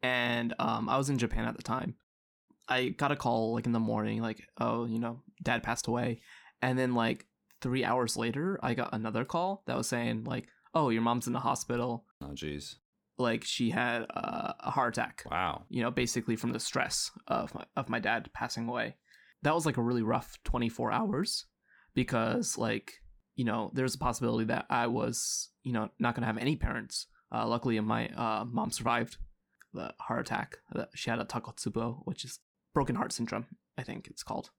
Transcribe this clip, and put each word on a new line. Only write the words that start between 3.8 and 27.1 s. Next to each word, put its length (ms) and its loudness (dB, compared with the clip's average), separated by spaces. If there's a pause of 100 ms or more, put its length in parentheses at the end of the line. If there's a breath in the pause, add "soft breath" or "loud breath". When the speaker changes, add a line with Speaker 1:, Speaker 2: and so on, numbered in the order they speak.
Speaker 1:
morning, 400 2
like, 260 -4 (140)
"Oh, 240 2
you 140 -2
know, 240 -4 (200)
dad 200 2
passed 240 -2
away." 340 0 (400 loud breath)
And 180 2
then, 160 4
like, 320 2 (360)
three 200 2
hours 360 2
later, 440 0
I 120 2
got 180 -2
another 320 0
call 420 -2
that 120 -2
was 100 -2
saying, 360 0
like, 260 -4 (240 soft breath)
"Oh, 160 6
your 100 4
mom's 260 2
in 60 -2
the 80 0
hospital." 640 0 (160)
Speaker 2:
Oh, 140 -8
jeez. 420 -6 (400)
Speaker 1:
Like, 280 2
she 260 2
had, 320 0 (120)
uh, 460 -4
a 100 -2
heart 280 2
attack. 320 -4
Speaker 2:
Wow. 400 0
Speaker 1:
You 120 0
know, 80 2
basically 460 0
from 160 0
the 80 -2
stress 500 0 (160)
of 280 0
my, 100 -8 (100)
of 140 -2
my 120 0
dad 340 0
passing 340 -4
away. 280 -4 (440 soft breath)
That 140 4
was, 100 2
like, 140 2
a 40 4
really 200 4
rough 420 0
twenty-four 480 0
hours 540 0 (480 soft breath)
because, 640 2
like, 420 -2 (340)
you 120 0
know, 260 0
there's 220 2
a 40 -10
possibility 480 2
that 220 0
I 200 2
was, 600 -2 (120)
you 100 -4
know, 260 0
not 160 2
gonna 120 0
have 120 0
any 180 2
parents. 500 -4 (260 soft breath)